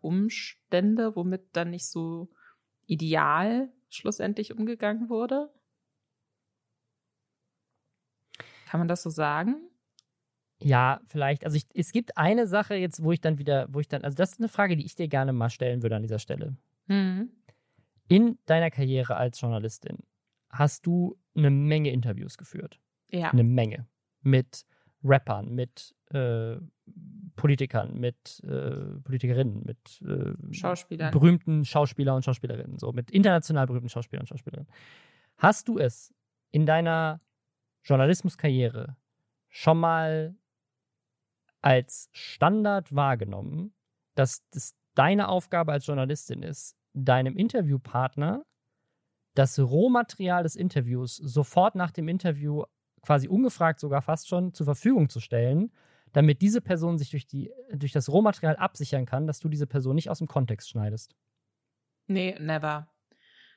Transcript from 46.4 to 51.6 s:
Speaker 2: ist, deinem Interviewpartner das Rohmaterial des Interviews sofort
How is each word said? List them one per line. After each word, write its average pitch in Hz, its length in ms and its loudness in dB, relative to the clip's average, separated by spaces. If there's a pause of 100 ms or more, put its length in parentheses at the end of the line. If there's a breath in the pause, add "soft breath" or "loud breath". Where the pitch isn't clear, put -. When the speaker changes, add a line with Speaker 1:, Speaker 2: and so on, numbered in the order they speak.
Speaker 2:
ist, - 320 -12 (180)
deinem 131 420 2
Interviewpartner 160 1120 -2 (880)
das 135 240 2
Rohmaterial 180 840 2
des 160 120 -4
Interviews 123 640 -2
sofort 151 580 2